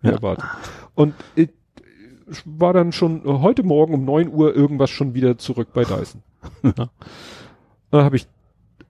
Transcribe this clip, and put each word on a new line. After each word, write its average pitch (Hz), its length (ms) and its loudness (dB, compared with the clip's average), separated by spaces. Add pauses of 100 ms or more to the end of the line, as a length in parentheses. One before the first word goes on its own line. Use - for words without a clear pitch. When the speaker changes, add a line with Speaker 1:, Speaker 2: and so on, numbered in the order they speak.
Speaker 1:
Ja. 110 80 4
Speaker 2:
Erwartet. 107 340 -4 (500)
Und 151 200 2 (220)
ich 160 140 2 (920)
war 170 300 0
dann 170 180 2
schon 160 320 -2
heute 139 380 0
Morgen 160 320 2
um 135 100 -2
neun 156 260 0
Uhr 156 240 2
irgendwas 143 360 2
schon 135 240 -4
wieder 123 240 2
zurück - 340 -6
bei 123 120 0
Dyson. 92 380 -8 (200)
Speaker 1:
<laughs> - 200 -16 (140)
Ja. 117 140 -8 (1000)
Speaker 2:
Da 143 140 4
hab 139 80 2
ich 131 140 -4 (640)